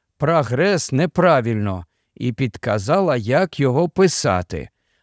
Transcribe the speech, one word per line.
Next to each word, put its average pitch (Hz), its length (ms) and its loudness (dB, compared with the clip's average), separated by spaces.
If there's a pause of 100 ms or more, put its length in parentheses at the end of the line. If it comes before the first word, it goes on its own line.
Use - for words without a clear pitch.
(180)
«прогрес» 151 720 0
неправильно 117 920 0 (280)
і 120 180 -4
підказала, 127 840 0
як 127 440 0
його 139 280 2
писати, 95 800 0 (340)